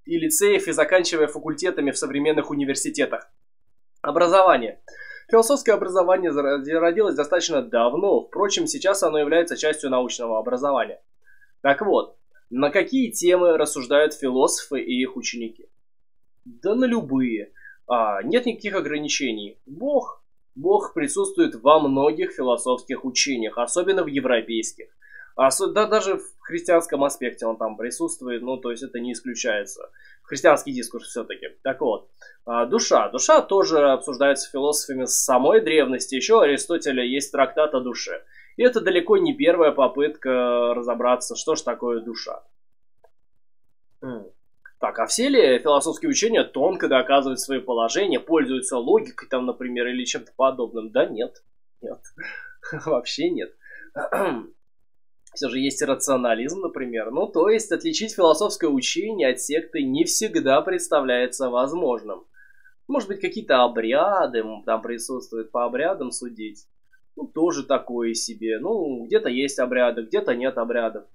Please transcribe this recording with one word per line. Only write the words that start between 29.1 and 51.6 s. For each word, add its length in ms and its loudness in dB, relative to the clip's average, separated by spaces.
исключается. 760 -6
Христианский 500 2
дискурс 360 -10
всё-таки. 400 -10
Так 180 -4
вот, 280 -4
а, 200 0
душа. 420 2
Душа 340 4
тоже 480 4
обсуждается 580 0
философами 580 -2
с 180 -2
самой 360 6
древности. 540 2
Ещё 240 4
у 20 8
Аристотеля 640 2
есть 300 -4
трактат 420 2
о 60 0
душе. 440 -8
И 60 -2
это 180 4
далеко 360 2
не 180 2
первая 380 4
попытка 1000 0
разобраться, 640 -2
что 220 -2
ж 60 -6
такое 380 -4
душа. 440 -12
М. 240 -12
Так, 140 -4
а 80 0
все 240 0
ли 300 8
философские 500 2
учения 340 4
тонко 440 0
доказывают 520 4
свои 180 -4
положения, 640 0
пользуются 560 0
логикой, 540 0
там, 160 -2
например, 400 -4
или 180 -4
чем-то 320 -8
подобным? 540 -2
Да 160 2
нет. 360 -8